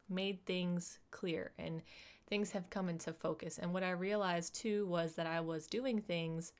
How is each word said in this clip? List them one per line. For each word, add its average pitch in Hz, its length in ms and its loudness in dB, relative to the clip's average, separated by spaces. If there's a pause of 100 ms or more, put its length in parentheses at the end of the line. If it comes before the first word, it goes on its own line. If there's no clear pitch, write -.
made 190 380 0
things 180 540 0 (100)
clear - 480 -2
and 165 240 -4 (500)
things 208 180 2
have 185 200 -4
come 190 180 0
into 165 240 -2
focus. 160 460 -2
And 175 160 0
what 185 80 2
I 185 80 2
realized 185 640 2
too 208 320 2
was 170 300 2
that 165 100 0
I 165 140 2
was 165 260 -2
doing 233 340 2
things 165 600 0